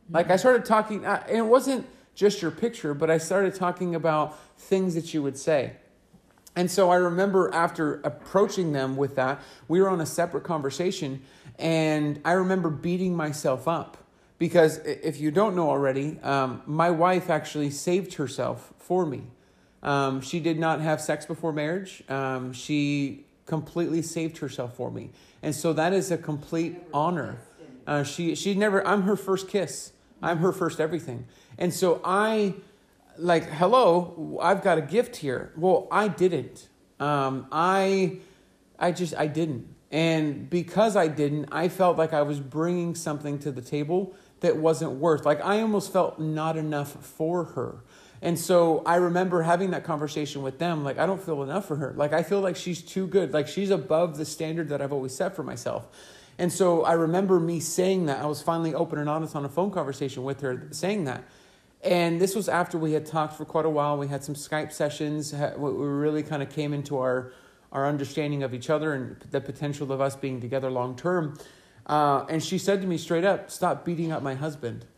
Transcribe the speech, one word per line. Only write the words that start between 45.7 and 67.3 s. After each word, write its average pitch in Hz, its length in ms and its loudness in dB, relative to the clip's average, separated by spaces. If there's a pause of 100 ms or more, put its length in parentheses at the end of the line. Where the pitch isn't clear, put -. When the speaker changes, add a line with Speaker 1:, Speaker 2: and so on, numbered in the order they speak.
Speaker 1:
felt 180 260 2
not 156 380 -2
enough 151 480 -4
for 165 380 -2
her. 120 400 -8 (380)
And 170 180 0
so 170 460 6
I 175 100 4
remember 175 480 2
having 175 280 2
that 143 120 -4
conversation 147 580 -4
with 135 160 -6
them, 165 280 -2
like, 139 120 -4
"I 156 80 2
don't 185 160 -2
feel 147 220 -4
enough 160 240 -4
for 156 80 -4
her. 143 200 -4
Like, 147 180 0
I 170 100 2
feel 202 180 0
like 185 140 0
she's - 260 -6
too 190 240 -4
good. 175 280 2
Like, 147 160 2
she's 190 200 -2
above 160 480 0
the 151 80 -4
standard 160 440 -6
that 143 120 -2
I've 139 120 -4
always 131 200 -4
set 180 220 -4
for 156 80 -6
myself." 120 440 -6 (520)
And 175 120 2
so 175 320 4
I 170 100 4
remember 175 460 4
me 165 200 0
saying 185 480 2
that. 135 120 0
I 147 60 -4
was 147 160 -4
finally 165 320 0
open 165 240 -2
and 147 100 -2
honest 156 280 -2
on 143 100 -4
a 135 40 -6
phone 180 200 0
conversation 139 540 -4
with 139 180 -6
her 127 300 -4
saying 196 320 -2
that. 127 200 -6 (600)
And 170 360 2
this 190 140 2
was 208 160 -2
after 175 280 0
we 156 160 0
had 151 120 0
talked 156 300 -2
for 151 100 -10
quite 156 200 0
a 160 40 4
while. 147 280 0
We 143 100 -4
had 139 160 -6
some 147 120 -8
Skype 156 360 -6
sessions. 147 600 -4
Ha-, 147 260 -2
we, 143 140 -2
we 113 140 -2
really 147 380 0
kinda 147 240 -4
came 147 260 -4
into 143 240 -4
our, 127 360 0 (400)